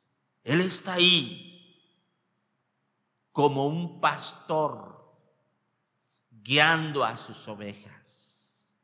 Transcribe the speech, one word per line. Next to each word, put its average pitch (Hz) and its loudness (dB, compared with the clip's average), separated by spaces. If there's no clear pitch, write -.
Él 156 0
está 185 -2
ahí - 0
como 139 2
un 165 -6
pastor 147 -4
guiando 147 2
a 113 -2
sus - -14
ovejas. - -18